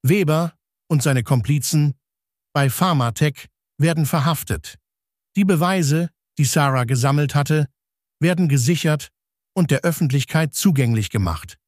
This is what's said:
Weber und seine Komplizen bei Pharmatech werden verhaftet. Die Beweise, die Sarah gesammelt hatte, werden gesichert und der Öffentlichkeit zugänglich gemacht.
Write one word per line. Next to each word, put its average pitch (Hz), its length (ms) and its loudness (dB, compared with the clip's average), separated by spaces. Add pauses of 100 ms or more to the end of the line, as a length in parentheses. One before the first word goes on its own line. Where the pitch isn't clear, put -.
Weber 165 520 0 (340)
und 151 140 0
seine 131 200 0
Komplizen 143 720 0 (580)
bei 139 160 0
Pharmatech 143 800 -2 (300)
werden 160 280 0
verhaftet. 143 680 -4 (600)
Die 196 80 2
Beweise, 170 680 0 (280)
die 147 60 2
Sarah 131 400 0
gesammelt 135 500 0
hatte, 147 320 0 (540)
werden 170 280 2
gesichert 143 640 0 (440)
und 175 160 0
der 139 100 2
Öffentlichkeit 156 760 0
zugänglich 120 560 0
gemacht. 87 580 -4